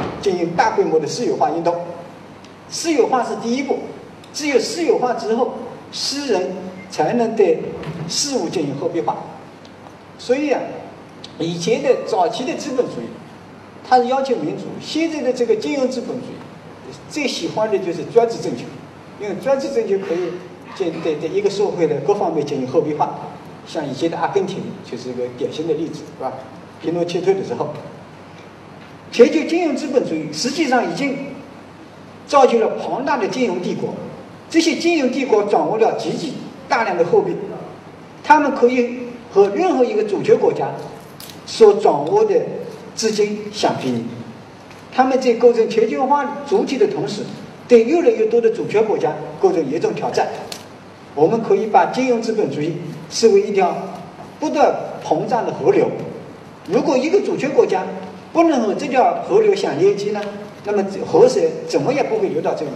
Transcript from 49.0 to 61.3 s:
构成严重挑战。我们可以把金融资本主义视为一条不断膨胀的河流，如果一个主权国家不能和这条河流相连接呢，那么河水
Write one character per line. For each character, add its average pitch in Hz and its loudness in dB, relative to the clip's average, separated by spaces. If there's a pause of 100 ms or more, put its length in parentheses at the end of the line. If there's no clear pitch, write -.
构 185 4
成 151 0
严 151 -2
重 214 0
挑 - -4
战。 - 0 (880)
我 147 6
们 226 2
可 202 2
以 214 2
把 196 6
金 254 0
融 233 2
资 220 -2
本 208 0
主 143 -4
义 160 -2 (340)
视 - 4
为 196 6
一 208 -2
条 185 2 (640)
不 294 -2
断 247 4 (300)
膨 190 0
胀 220 -2
的 151 -4
河 135 2
流， 147 4 (800)
如 220 2
果 285 2
一 254 0
个 392 4
主 175 -2
权 - -2
国 233 6
家 190 0 (460)
不 339 4
能 285 2
和 202 0
这 285 -4
条 247 2
河 196 4
流 208 6
相 147 -2
连 196 4
接 208 -4
呢， 208 -2 (440)
那 208 -2
么 202 2 (220)
河 214 8
水 170 2 (180)